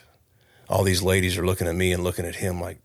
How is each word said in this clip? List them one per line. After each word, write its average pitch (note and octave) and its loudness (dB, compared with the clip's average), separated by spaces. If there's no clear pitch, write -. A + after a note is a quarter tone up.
all G2 2
these F#2 2
ladies F#2 2
are F2 0
looking F#2+ 0
at E2+ -2
me F#2 2
and F2 -2
looking F2+ -4
at F2 -10
him F2+ -4
like F2 -10